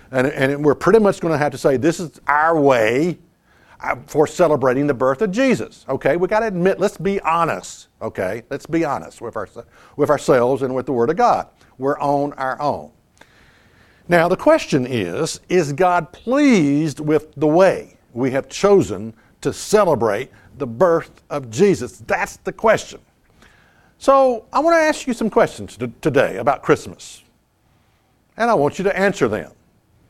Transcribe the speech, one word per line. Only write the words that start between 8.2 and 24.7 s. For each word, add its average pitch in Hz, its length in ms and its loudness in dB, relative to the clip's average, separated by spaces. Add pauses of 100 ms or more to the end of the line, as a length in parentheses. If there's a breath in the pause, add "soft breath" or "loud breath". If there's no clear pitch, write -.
Let's 135 160 -10
be 165 180 -4
honest 123 380 -8
with 113 160 -12
our, 101 100 -8 (480 soft breath)
with 143 140 0
ourselves 131 540 2
and 127 100 -4
with 127 140 -6
the 147 60 -4
Word 117 160 0
of 170 80 -2
God. 185 300 0 (300 soft breath)
We're 143 220 -4
on 143 340 -2
our 131 260 -6
own. 98 320 -6 (1160 soft breath)
Now, 175 200 4
the 180 100 0
question 175 500 2
is, 117 520 -4 (100)
is 160 220 0
God 175 400 0
pleased 165 880 2
with 151 360 -2
the 147 120 0
way 165 500 2 (160)
we 120 180 -2
have 135 180 -4
chosen 110 640 2 (280 soft breath)
to 131 120 -4
celebrate 135 800 0 (260 soft breath)
the 143 80 -8
birth 156 640 0
of 139 220 -10
Jesus? 143 560 0
That's 196 300 -4
the - 140 -10
question. - 500 -2 (960 soft breath)
So, 262 520 2
I 269 100 0
wanna 330 160 4